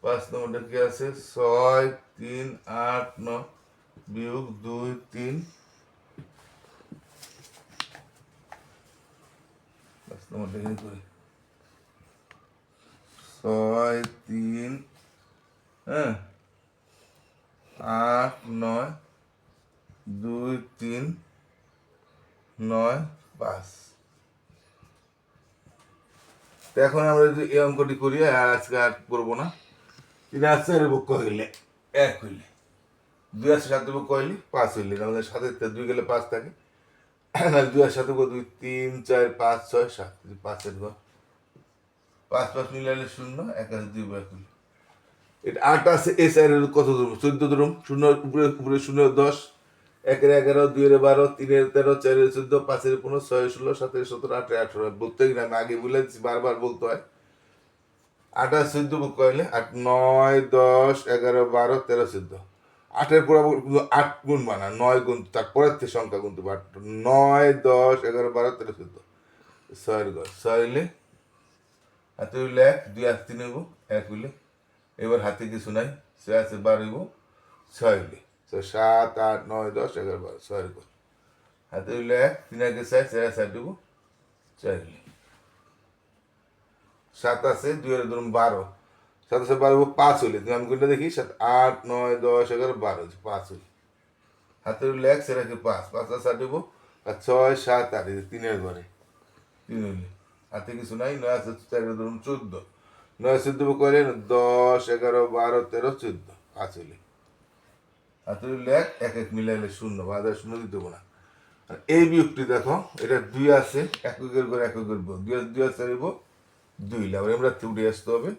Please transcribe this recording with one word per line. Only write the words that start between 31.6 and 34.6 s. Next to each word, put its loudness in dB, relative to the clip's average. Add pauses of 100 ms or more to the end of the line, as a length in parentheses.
এক 2 (100)
হইলে, -16 (880)
দুই -2
আর -2
সাত -2
বুক -8
হইলে -2 (160)
পাঁচ 2